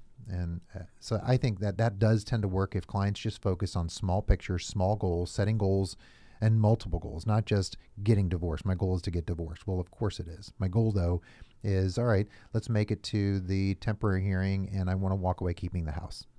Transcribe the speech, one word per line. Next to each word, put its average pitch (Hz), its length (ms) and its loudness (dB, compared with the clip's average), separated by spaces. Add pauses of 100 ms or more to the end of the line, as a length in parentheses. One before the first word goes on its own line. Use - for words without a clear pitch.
(280)
And, 87 320 -6 (140)
uh, - 60 -10 (200)
so 107 260 -2
I 127 120 4
think 107 220 -2
that 101 180 -2
that 113 200 0
does 107 260 4
tend 113 180 -2
to 101 60 0
work 95 280 0
if 92 100 -4
clients 101 340 -2
just - 220 -6
focus 95 340 -2
on 85 120 -2
small 95 340 -2
pictures, - 440 2
small 98 300 0
goals, 87 340 -2
setting 104 280 0
goals 98 380 0 (440)
and 110 200 4
multiple 104 380 4
goals, 101 280 -8
not 107 200 2
just 101 300 0 (260)
getting 101 260 4
divorced. 82 380 -2
"My 92 80 2
goal 92 220 0
is 87 60 -2
to - 80 -4
get 85 160 -2
divorced." 82 400 -6
Well, 92 140 -2
of 87 100 -6
course - 300 -4
it 85 80 -8
is. 85 300 -16
My 95 100 0
goal, 110 240 4
though, 87 300 2 (400)
is, 95 340 2
"All 120 80 2
right, 104 240 4 (240)
let's - 160 -2
make 104 220 2
it 104 140 -2
to 101 360 0
the 98 360 0
temporary 101 460 0
hearing, 95 480 0
and 95 200 -2
I 92 40 0
wanna 95 220 0
walk 90 240 0
away 90 140 -2
keeping 87 300 -6
the 78 80 -4
house." - 340 -8 (120)